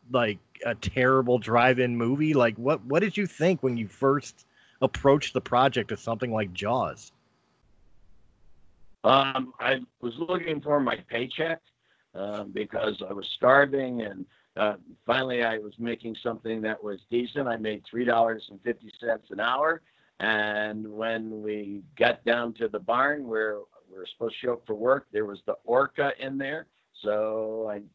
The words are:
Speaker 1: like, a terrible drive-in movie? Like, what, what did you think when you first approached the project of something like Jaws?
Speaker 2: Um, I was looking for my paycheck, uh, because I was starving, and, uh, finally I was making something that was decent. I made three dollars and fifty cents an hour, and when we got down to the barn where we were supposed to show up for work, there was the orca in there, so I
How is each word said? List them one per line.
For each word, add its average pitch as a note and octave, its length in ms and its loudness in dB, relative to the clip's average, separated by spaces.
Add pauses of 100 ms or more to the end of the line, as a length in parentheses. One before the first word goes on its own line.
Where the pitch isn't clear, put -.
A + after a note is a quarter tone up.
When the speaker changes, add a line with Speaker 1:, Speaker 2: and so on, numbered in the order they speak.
(100)
Speaker 1:
like, A#2 280 2 (260)
a A#2 100 0
terrible B2+ 640 4
drive-in A#2+ 580 4
movie? C#3 380 2
Like, A#2 220 4
what, C3+ 280 -2
what C#3+ 160 2
did G3+ 160 -2
you G3+ 100 0
think E3+ 360 0
when B2+ 140 0
you A2 120 -4
first - 580 0 (360)
approached C#3 500 4
the B2 80 0
project B2 520 2
of G#2 60 -8
something A#2 340 -4
like G#2+ 200 -2
Jaws? G2+ 600 -4 (1900)
Speaker 2:
Um, C3 560 4
I C3 200 0 (200)
was A#2 160 -8
looking E3 440 -4
for D3 200 0
my A#2 160 0 (120)
paycheck, C3 520 -4 (540)
uh, G#2 300 -6
because G#2 640 -6
I G2+ 40 -10
was G2 140 -10 (100)
starving, C3 680 2
and, F#2+ 240 -10 (300)
uh, G#2 200 0 (280)
finally B2 400 0
I A2 140 0
was G#2+ 200 -12
making A#2 440 -6
something A2+ 400 -4
that A2 200 -4
was G#2 180 -8 (100)
decent. B2 360 -2
I A#2 100 -2
made A2 280 -6
three A#2+ 200 -4
dollars A#2 460 2
and G2+ 120 -20
fifty A2+ 360 -6
cents A2+ 320 -4
an G2 100 -8
hour, D3 420 0 (360)
and G#2+ 720 -2
when A2 520 -4
we G#2 400 -6 (140)
got A#2+ 280 2
down A#2 300 0
to A2+ 140 -2
the G2+ 120 -4
barn B2+ 480 0
where A2 300 -2 (320)
we F#2+ 60 -20
were F#2 100 -14
supposed A2+ 340 -8
to B2+ 60 -6
show B2 80 0
up A#2 120 -12
for A2 80 -4
work, B2 380 2
there G#2+ 140 -2
was G2+ 200 -12
the G2+ 180 -2
orca C3+ 540 2
in C3+ 200 -6
there, D3 280 -6 (360)
so A2 680 -2
I G#2 120 -8 (120)